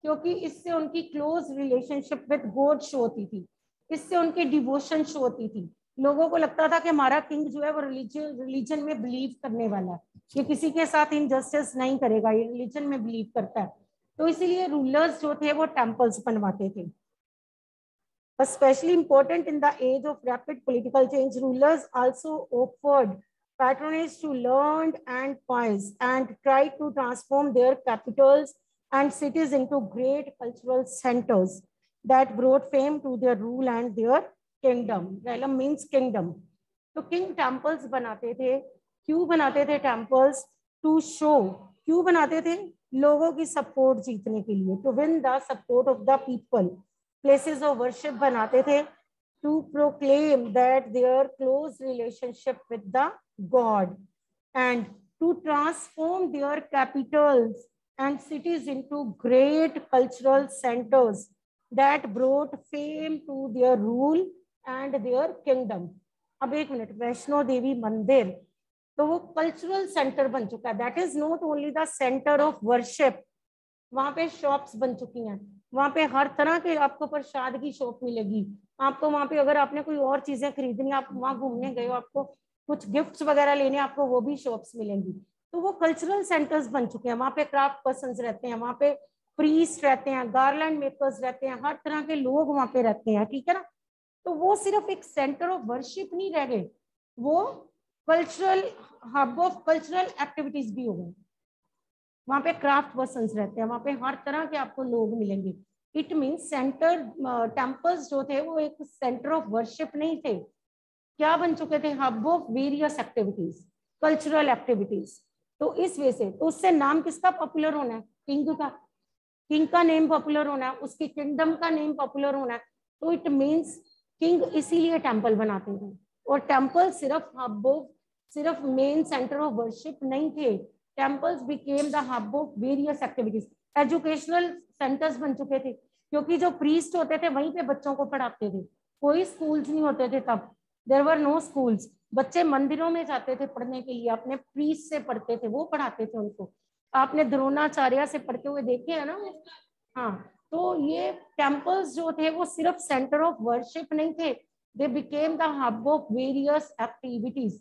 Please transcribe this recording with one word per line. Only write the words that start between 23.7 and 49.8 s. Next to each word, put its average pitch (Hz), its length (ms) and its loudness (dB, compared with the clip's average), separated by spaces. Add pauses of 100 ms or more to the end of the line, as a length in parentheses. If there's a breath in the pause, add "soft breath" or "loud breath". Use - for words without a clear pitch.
to 302 80 -4 (140)
learned 302 500 2 (200)
and 269 200 -4 (140)
pious 233 320 0 (200)
and 254 240 2 (200)
tried 277 260 6 (100)
to 294 100 -4
transform 269 600 0
their 254 240 6 (120)
capitals 269 600 4 (460)
and 277 180 4
cities 294 400 0
into 277 280 2 (160)
great 269 280 0 (180)
cultural 247 420 -2
centers 240 680 2 (580)
that 262 280 6
brought 262 260 6 (100)
fame 285 280 2
to 262 160 -4
their 247 200 2
rule 247 320 -4
and 233 280 -2
their 233 260 4 (420)
kingdom। 220 420 2 (200)
Realm 262 340 -2
means 294 200 0 (140)
kingdom। 214 380 2 (600)
तो 311 80 -6
किंग 349 320 -4
टेंपल्स 269 500 -2
बनाते 233 500 -6
थे। 262 240 0 (460)
क्यों 320 240 0
बनाते 294 380 4
थे 294 120 0
टेंपल्स? 262 680 2 (400)
To 311 100 4
show, 294 580 4 (300)
क्यों 330 200 2
बनाते 320 380 4
थे? 339 300 -4 (220)
लोगों 294 380 6
की 302 140 -4
सपोर्ट 262 520 2
जीतने 220 440 -6
के 214 120 -2
लिए, 190 220 0
to 226 200 0
win 311 240 2
the 262 200 0 (100)
support 254 460 2
of - 100 -12
the 269 120 6 (120)
people। 214 400 0 (560)
places 277 360 4
of 294 140 2
worship 254 360 -4
बनाते 247 500 2
थे 285 200 4 (640)
to 311 160 0 (140)
proclaim 285 800 4